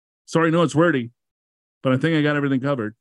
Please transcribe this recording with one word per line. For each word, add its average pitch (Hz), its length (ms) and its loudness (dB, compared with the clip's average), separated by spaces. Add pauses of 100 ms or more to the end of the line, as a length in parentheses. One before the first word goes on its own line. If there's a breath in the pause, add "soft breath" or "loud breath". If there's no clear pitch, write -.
(240)
Sorry, 165 260 0
no, 170 120 2
it's 135 120 -2
wordy, 143 360 2 (720)
but 131 100 0
I 127 60 2
think 165 180 0
I 151 60 2
got 147 140 0
everything 139 240 -2
covered. 123 400 -4